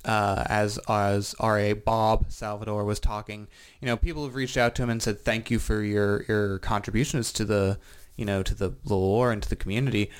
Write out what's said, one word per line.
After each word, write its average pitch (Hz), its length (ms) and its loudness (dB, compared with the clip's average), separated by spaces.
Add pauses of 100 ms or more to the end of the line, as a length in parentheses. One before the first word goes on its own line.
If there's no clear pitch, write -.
uh, 107 440 2
as, 107 400 0
as 101 500 0
R 110 180 2
A 104 180 2
Bob 110 580 2
Salvador 104 520 -6
was 104 140 0
talking, 107 480 -4 (340)
you 135 60 -8
know, 120 100 0
people 151 280 -2
have 131 100 -6
reached 131 220 -4
out 120 180 4
to - 80 -2
him 120 80 0
and 113 100 -2
said, 107 200 -2
"Thank 113 280 -2
you 113 120 2
for 107 200 0
your, 104 440 2
your 104 340 0
contributions 110 760 -2
to 113 100 -2
the, 101 340 2 (380)
you - 80 -6
know, 98 180 0
to - 100 0
the, 92 220 -2 (100)
the 101 120 0
lore 101 340 4
and 104 100 -2
to - 80 -4
the - 60 -4
community." 107 640 0